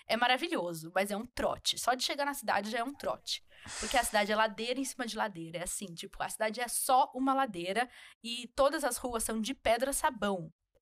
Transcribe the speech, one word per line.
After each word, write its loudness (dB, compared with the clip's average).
é 2
maravilhoso, 0
mas 2
é -2
um -6
trote. -2
Só 2
de -2
chegar 0
na 0
cidade 0
já -2
é -2
um -4
trote. -6
Porque 0
a 6
cidade 2
é 2
ladeira 0
em -2
cima -6
de -4
ladeira, -4
é -4
assim, -6
tipo, -12
a -2
cidade -2
é -2
só 4
uma 2
ladeira 0
e -8
todas 4
as 0
ruas -2
são -2
de -2
pedra 2
sabão. 0